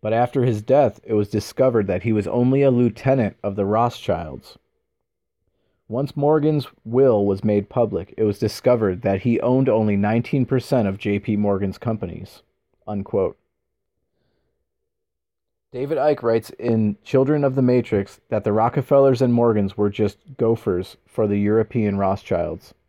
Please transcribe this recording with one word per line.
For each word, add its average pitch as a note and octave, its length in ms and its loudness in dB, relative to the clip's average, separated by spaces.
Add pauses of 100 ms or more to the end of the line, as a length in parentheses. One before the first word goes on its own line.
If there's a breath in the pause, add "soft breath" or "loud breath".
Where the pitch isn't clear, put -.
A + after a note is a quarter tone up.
but G#2+ 100 -2
after A#2+ 320 0
his A2+ 160 0
death, B2+ 440 2
it A2 100 -4
was G#2 160 0
discovered A2+ 560 0
that F#2 160 -4
he A#2 100 -2
was G#2 140 0
only B2+ 340 0
a C#3 100 4
lieutenant B2 720 0
of G2+ 140 -4
the G2+ 80 0
Rothschilds. G2 960 -4 (1300)
Once C3 260 -6
Morgan's D3 520 0 (180)
will A#2 400 4
was G2 180 0
made G#2 280 0
public, G#2 480 -4
it A2 60 0
was G#2 140 0
discovered A2 640 0
that G2 220 -2
he A#2 180 0
owned B2+ 300 2
only G#2+ 260 2
nineteen A2+ 480 0
percent B2 420 -2
of G2 120 -4
J G2+ 200 -2
P G#2+ 180 -4
Morgan's G2+ 420 -2
companies," G2 640 -8 (440)
unquote. G2 520 -4 (2250)
David C#3 260 -4
Icke C#3+ 240 0
writes A2+ 280 0
in A2+ 520 -2
Children C#3+ 400 2
of C3 140 0
the C3+ 60 0
Matrix A#2+ 680 0
that G#2+ 160 -4
the G#2+ 80 0
Rockefellers B2+ 680 2
and A#2+ 140 2
Morgans G#2+ 420 2
were G#2 140 0
just G#2+ 460 -4
gophers A2+ 680 -2
for - 220 -2
the G2+ 120 0
European G#2 600 0
Rothschilds. F2+ 760 -4 (140)